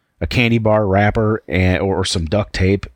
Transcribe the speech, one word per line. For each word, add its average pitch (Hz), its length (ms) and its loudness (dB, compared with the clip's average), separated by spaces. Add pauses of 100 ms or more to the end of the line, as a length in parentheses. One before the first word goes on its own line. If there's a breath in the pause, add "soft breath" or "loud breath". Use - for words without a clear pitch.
(200)
A 87 60 -2
candy 117 320 0
bar 107 280 2
wrapper 104 600 0
and, 90 340 0
or, 98 160 -2
or 95 60 -2
some 85 220 -4
duct 101 260 -4
tape 95 440 0